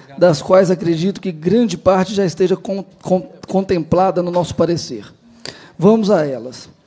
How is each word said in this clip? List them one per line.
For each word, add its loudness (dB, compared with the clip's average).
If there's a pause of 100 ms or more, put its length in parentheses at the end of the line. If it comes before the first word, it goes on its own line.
(180)
das 4
quais 4
acredito -2
que -6
grande 0
parte 0
já 0
esteja 0
con-, -8 (180)
con-, -2 (180)
contemplada 0
no -4
nosso -2
parecer. -2 (760)
Vamos 2
a 2
elas. -10 (200)